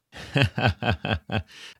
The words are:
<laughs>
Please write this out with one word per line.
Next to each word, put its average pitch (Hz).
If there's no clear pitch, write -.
<laughs> -